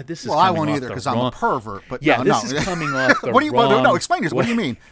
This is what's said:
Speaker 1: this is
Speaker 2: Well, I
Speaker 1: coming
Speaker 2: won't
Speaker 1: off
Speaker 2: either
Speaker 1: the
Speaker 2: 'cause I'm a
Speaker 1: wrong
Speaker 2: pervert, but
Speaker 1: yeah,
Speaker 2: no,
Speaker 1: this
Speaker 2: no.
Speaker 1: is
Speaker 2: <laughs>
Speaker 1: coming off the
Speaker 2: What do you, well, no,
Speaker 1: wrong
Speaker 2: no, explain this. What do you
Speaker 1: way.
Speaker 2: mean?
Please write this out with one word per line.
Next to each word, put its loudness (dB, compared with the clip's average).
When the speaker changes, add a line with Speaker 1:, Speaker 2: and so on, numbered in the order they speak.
Speaker 1:
this -10
is -6
Speaker 2:
Well, 0
I 6
Speaker 1:
coming 0
Speaker 2:
won't 0
Speaker 1:
off 0
Speaker 2:
either -6
Speaker 1:
the -6
Speaker 2:
'cause -6
I'm 2
a 2
Speaker 1:
wrong 0
Speaker 2:
pervert, -2
but -8
Speaker 1:
yeah, 4
Speaker 2:
no, -2
Speaker 1:
this 2
Speaker 2:
no. -4
Speaker 1:
is -2
Speaker 2:
<laughs> -4
Speaker 1:
coming -4
off 2
the -4
Speaker 2:
What 4
do 2
you, -6
well, 2
no, 4
Speaker 1:
wrong 2
Speaker 2:
no, 4
explain -2
this. -2
What 0
do -2
you 0
Speaker 1:
way. 0
Speaker 2:
mean? -4